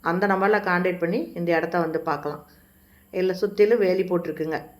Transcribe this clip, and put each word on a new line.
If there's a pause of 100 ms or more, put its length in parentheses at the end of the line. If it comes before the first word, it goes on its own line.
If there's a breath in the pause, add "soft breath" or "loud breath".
அந்த
நம்பர்ல (100)
கான்டாக்ட்
பண்ணி
இந்த
இடத்த
வந்து
பார்க்கலாம். (680 soft breath)
இல்ல
சுத்திலும்
வேலி
போட்டிருக்குங்க. (180)